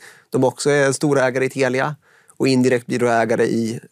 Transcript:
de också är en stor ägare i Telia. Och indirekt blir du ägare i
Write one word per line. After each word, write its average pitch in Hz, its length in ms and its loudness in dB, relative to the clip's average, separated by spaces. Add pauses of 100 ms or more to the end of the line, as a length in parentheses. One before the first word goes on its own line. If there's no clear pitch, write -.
(300)
de 131 140 -2
också 131 260 -2
är 143 160 2
en 135 80 0
stor 139 260 0
ägare 131 260 0
i 135 40 -2
Telia. 135 460 -2 (420)
Och 135 100 0
indirekt 127 400 2
blir 123 120 -4
du 120 120 0
ägare 113 340 2
i 113 340 -4 (120)